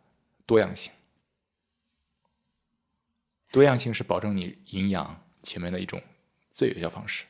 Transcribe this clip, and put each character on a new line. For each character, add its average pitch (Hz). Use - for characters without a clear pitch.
多 113
样 95
性。 -
多 135
样 131
性 120
是 -
保 87
证 104
你 87
营 95
养 82
全 -
面 87
的 92
一 92
种 -
最 -
有 -
效 82
方 101
式。 -